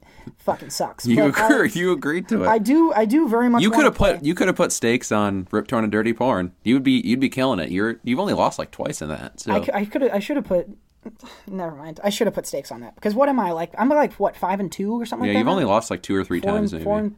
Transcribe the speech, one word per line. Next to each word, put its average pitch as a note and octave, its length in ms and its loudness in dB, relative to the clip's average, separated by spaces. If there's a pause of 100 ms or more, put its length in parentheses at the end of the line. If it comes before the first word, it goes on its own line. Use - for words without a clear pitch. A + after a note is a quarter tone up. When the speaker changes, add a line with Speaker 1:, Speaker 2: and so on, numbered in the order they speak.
(380)
Speaker 1:
fucking D#3 320 -6
sucks. - 340 -6
Speaker 2:
You A#2+ 120 4
Speaker 1:
But C#3+ 220 4
I G#3+ 100 4
Speaker 2:
agreed. G#3 280 4
You F3+ 160 0
agreed D#3 360 -4
to A3+ 160 0
it. G#3 40 2
Speaker 1:
I A3 100 4
do, D4 360 4
I G#3+ 120 2
do C#4+ 220 2
very A#3 220 2
much A#3+ 120 4
Speaker 2:
You G#3 80 4
Speaker 1:
wanna A3+ 120 4
Speaker 2:
could - 40 8
have - 100 4
put, G3+ 240 2
Speaker 1:
play. C#3+ 80 -4
Speaker 2:
you E3 60 2
could G3+ 120 0
have F#3 100 2
put F3 140 2
stakes A2+ 400 0
on G2+ 400 0
Rip G#2 160 -2
Torn A#2 160 0
and G#2+ 100 0
Dirty A2 200 2
Porn. A2+ 400 -2 (100)
You A2+ 120 2
would C3+ 100 2
be, C3 200 4
you'd B2 160 0
be C3 80 2
killing C3 300 0
it. D2+ 120 -4
You're, G#2 340 -2
you've B2 160 0
only G3 140 0
lost, F#2+ 240 0
like, - 120 -6
twice - 320 -6
in D2+ 60 -8
that. C#2+ 320 -10
So. - 120 -4
Speaker 1:
I E2+ 120 0
c-, - 100 -4
I G3+ 100 -2
coulda, A#3 300 -2
I G3+ 60 0
shoulda C#4+ 220 -4
put, F3 260 -2 (800)
never F#3 300 -8
mind. D#3+ 260 -16
I G3+ 80 0
shoulda G#3 200 0
put - 160 -6
stakes - 260 -8
on A#2 80 -14
that A#2+ 140 -18
because G#3 200 -2
what C#4 140 4
am C4+ 100 0
I, F#3 140 0
like? E3+ 240 -6
I'm, A3 140 2
like, D4 240 2
what, - 220 -2
five F#3+ 240 -2
and F#3 120 -4
two G#3 260 -2
or A#3 60 -4
something - 220 -4
Speaker 2:
Yeah, G2+ 60 2
Speaker 1:
like - 20 4
that G#2 60 4
Speaker 2:
you've A2+ 60 2
Speaker 1:
now? D3+ 60 2
Speaker 2:
only F#3 120 2
lost, G#2+ 260 2
like, F2+ 120 -4
two G2+ 140 -2
or F#2+ 80 0
three F2+ 160 -2
Speaker 1:
Four G2+ 120 -2
Speaker 2:
times, G#3 200 0
Speaker 1:
and, D#2+ 80 -6
Speaker 2:
maybe. - 40 -6
Speaker 1:
four G#3 160 0
and, G#3 180 -4